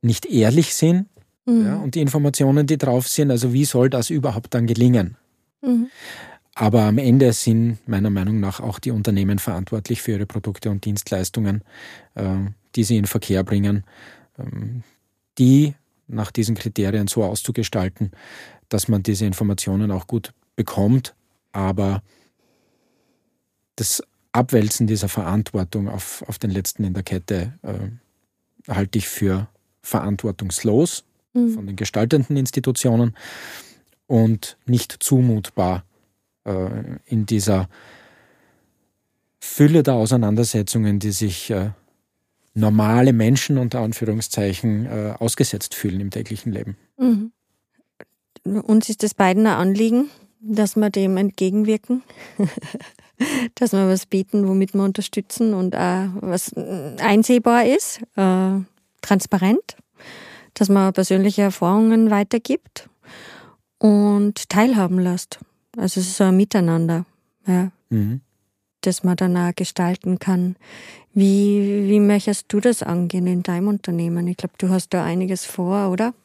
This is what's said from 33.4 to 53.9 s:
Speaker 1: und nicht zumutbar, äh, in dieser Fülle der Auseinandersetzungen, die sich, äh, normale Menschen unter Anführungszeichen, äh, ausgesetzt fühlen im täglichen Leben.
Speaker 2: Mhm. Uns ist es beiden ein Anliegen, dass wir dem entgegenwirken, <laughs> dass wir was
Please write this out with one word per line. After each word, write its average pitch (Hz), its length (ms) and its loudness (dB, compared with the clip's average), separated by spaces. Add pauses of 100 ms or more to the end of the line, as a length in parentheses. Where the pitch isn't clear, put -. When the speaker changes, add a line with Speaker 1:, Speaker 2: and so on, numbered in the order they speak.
Speaker 1:
und 113 600 2
nicht - 360 -2
zumutbar, 107 800 0 (640)
äh, 104 600 -6
in 110 180 -2
dieser 98 460 0 (1700)
Fülle 151 420 4
der 139 120 2
Auseinandersetzungen, 110 1040 2
die 104 140 -4
sich, 98 380 -4
äh, 101 200 -2 (840)
normale 110 600 4
Menschen 120 420 2
unter 127 240 -2
Anführungszeichen, 107 1040 -2
äh, 107 340 -6
ausgesetzt - 560 -2
fühlen 95 260 -4
im 98 100 -6
täglichen 110 420 -8
Leben. 104 240 -8 (220)
Speaker 2:
Mhm. 233 340 0 (1120)
Uns 214 460 2
ist 214 140 -4
es 214 100 -2
beiden 196 320 4
ein 208 80 4
Anliegen, 220 560 2 (300)
dass 214 360 -2
wir 214 140 2
dem 190 260 0
entgegenwirken, 208 840 0 (340)
<laughs> - 1160 -6
dass 240 180 0
wir 190 160 2
was 185 160 0